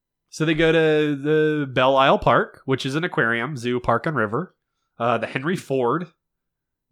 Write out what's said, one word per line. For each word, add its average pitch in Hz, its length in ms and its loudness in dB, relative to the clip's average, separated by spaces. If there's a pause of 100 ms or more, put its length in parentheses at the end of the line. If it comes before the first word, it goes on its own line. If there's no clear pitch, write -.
(280)
So - 160 -6
they 156 100 0
go 160 180 2
to 151 440 2
the 151 500 0
Belle 131 300 2
Isle 143 220 4
Park, 147 460 0
which 131 220 -2
is 135 80 -4
an 160 100 -2
aquarium, 120 520 -2
zoo, 120 240 -4
park, - 260 -2
and 156 100 -4
river. 117 380 -4 (440)
Uh, - 200 0
the 110 80 -4
Henry 143 300 -4
Ford. 135 520 -4 (840)